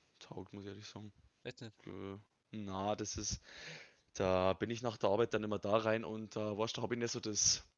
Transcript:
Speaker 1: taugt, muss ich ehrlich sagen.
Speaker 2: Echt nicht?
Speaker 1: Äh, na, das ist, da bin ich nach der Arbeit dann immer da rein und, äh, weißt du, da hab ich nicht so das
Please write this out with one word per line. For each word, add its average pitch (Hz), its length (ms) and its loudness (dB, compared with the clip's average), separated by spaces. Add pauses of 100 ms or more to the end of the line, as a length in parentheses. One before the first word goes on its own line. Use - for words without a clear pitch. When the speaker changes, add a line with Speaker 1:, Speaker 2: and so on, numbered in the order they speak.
(200)
Speaker 1:
taugt, - 340 -10
muss 101 100 -10
ich 101 60 -8
ehrlich 104 160 -12
sagen. 104 260 -12 (300)
Speaker 2:
Echt - 180 -10
nicht? - 260 -14
Speaker 1:
Äh, 98 300 -8 (360)
na, 101 440 0
das 107 220 -4
ist, - 240 -4 (720)
da 92 400 6
bin 104 160 -2
ich 113 100 -2
nach 113 160 -2
der 101 140 4
Arbeit 113 240 4
dann 107 100 2
immer 104 140 0
da 101 180 2
rein 110 280 4
und, 110 320 -6
äh, 107 200 -2
weißt 110 200 0
du, 120 40 -4
da 120 40 -2
hab 113 80 0
ich 120 60 0
nicht 117 140 0
so 120 80 -4
das - 460 2 (120)